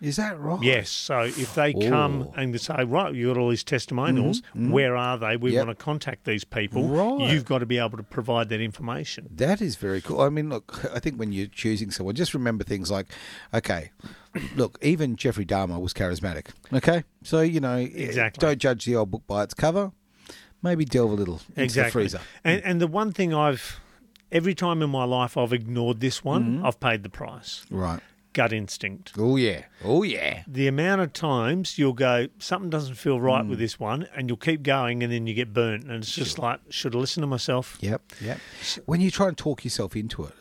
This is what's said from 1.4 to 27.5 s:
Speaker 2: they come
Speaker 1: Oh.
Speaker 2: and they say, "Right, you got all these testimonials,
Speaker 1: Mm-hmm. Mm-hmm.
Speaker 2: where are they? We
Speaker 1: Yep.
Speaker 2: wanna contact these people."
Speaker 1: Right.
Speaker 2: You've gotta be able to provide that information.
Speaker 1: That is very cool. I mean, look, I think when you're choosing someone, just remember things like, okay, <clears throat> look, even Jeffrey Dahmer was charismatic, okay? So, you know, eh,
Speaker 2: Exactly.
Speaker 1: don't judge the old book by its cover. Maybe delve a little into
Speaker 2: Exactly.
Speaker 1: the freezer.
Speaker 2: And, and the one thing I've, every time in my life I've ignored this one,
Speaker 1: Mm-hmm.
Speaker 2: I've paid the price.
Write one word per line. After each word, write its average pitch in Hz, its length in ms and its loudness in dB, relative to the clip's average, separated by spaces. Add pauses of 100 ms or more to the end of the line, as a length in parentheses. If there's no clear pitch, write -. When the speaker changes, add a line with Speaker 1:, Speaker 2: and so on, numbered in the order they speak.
Speaker 2:
they 147 180 2
come 139 560 2
Speaker 1:
Oh. 139 80 -16
Speaker 2:
and 131 160 -2
they 117 60 -2
say, 131 260 -2
"Right, 147 300 0
you 120 140 0
got 123 100 2
all 123 100 2
these 120 160 0
testimonials, 131 760 0
Speaker 1:
Mm-hmm. - 220 -4
Mm-hmm. 123 80 4
Speaker 2:
where 127 240 4
are 123 200 0
they? 113 220 0
We 123 160 2
Speaker 1:
Yep. 127 120 4
Speaker 2:
wanna 113 100 -4
contact 147 480 -6
these 107 200 -2
people." 117 440 -2
Speaker 1:
Right. 190 440 2
Speaker 2:
You've 143 140 2
gotta 131 180 0
be 120 140 0
able 113 180 0
to 110 60 -10
provide 117 480 0
that 107 100 0
information. 117 760 -6
Speaker 1:
That 147 280 2
is 95 140 -2
very 95 260 -2
cool. - 180 -2
I 139 80 6
mean, 151 220 0
look, - 340 -6 (100)
I 123 40 -4
think 139 200 -4
when 107 140 -2
you're 98 140 -2
choosing 107 440 -2
someone, 95 260 -4
just 165 180 -2
remember 120 300 0
things 95 260 -4
like, 98 160 0 (480)
okay, 90 380 -2 (420)
<clears throat> - 220 -6
look, 127 260 0
even 147 340 2
Jeffrey 117 300 0
Dahmer 92 340 0
was 92 120 -4
charismatic, 87 540 -4 (260)
okay? 165 320 2 (180)
So, 160 200 2
you 160 180 2
know, 127 160 0
eh, 123 180 -2
Speaker 2:
Exactly. 117 460 -2
Speaker 1:
don't 151 180 4
judge 127 280 2
the 120 100 2
old 107 140 2
book - 180 -8
by 104 160 0
its - 100 -6
cover. 185 380 0 (680)
Maybe 170 220 2
delve 120 280 4
a - 20 2
little 90 260 -2 (100)
into 143 120 -4
Speaker 2:
Exactly. 120 420 2
Speaker 1:
the 95 60 0
freezer. 95 100 -8 (220)
Speaker 2:
And, 175 220 2
and 180 160 2
the 175 60 4
one 202 260 0
thing 175 220 0
I've, 151 440 2 (540)
every 170 220 2
time 170 280 0
in 147 80 2
my 135 140 0
life 123 320 2
I've 120 160 2
ignored 120 480 0
this 131 240 -2
one, 131 200 2 (120)
Speaker 1:
Mm-hmm. 170 100 -2
Speaker 2:
I've 123 140 0
paid 113 240 2
the 101 60 -10
price. - 600 -12